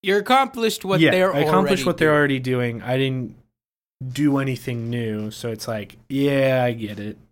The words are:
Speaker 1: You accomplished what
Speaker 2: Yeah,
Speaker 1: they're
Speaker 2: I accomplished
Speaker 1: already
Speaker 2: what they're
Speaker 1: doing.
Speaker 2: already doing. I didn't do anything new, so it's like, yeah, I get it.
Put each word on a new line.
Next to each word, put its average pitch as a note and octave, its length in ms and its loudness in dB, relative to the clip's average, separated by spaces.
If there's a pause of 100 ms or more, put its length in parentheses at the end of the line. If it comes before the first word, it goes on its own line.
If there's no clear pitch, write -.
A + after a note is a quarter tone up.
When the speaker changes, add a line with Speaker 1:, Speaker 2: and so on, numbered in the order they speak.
Speaker 1:
You G3 140 2
accomplished A#3 640 0
what F#3+ 160 0
Speaker 2:
Yeah, D#3 120 6
Speaker 1:
they're F#3 220 2
Speaker 2:
I C#3+ 60 0
accomplished D3+ 160 2
Speaker 1:
already F#3+ 300 2
Speaker 2:
what E3+ 120 0
they're D#3 120 4
Speaker 1:
doing. D3+ 80 4
Speaker 2:
already C#3 220 2
doing. B2 420 -2
I B2+ 160 -2
didn't C3 380 -4 (680)
do C#3 340 0
anything B2 500 -4
new, A2 420 -4
so A#2 200 -8
it's A2 160 -10
like, G#2+ 300 -8 (120)
yeah, C3+ 560 2
I B2 80 0
get G#2+ 260 -8
it. G#2 180 -8 (140)